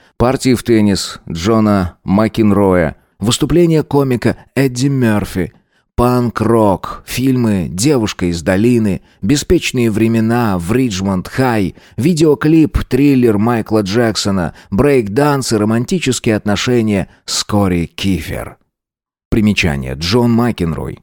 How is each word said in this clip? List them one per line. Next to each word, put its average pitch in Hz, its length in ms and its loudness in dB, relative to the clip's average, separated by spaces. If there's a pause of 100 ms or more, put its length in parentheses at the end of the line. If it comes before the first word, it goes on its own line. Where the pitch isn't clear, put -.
(180)
Партии 127 360 0
в 107 80 0
теннис 104 640 0
Джона 101 760 0
Макенроя, 101 920 2 (200)
выступление 151 640 0
комика 131 560 0 (160)
Эдди 135 360 0
Мёрфи – 104 640 -2 (420)
панк-рок, 117 1120 0
фильмы 120 640 -2
"Девушка 107 580 -2
из 85 140 -4
долины", 104 600 0 (200)
"Беспечные 131 720 0
времена" 113 640 0
в 85 140 -4
Риджмонд-Хай, 101 1040 -2 (220)
видеоклип 156 880 2
"Триллер" 127 520 2
Майкла 110 440 0
Джексона, 101 720 -2 (180)
брейк-данс 135 800 0
и 113 60 2
романтические 117 800 0
отношения 104 720 0 (160)
с - 180 -6
Кори 92 420 0
Кифер. 80 720 -6 (720)
Примечание. 80 640 0
Джон 110 360 0
Макенрой, 110 720 -2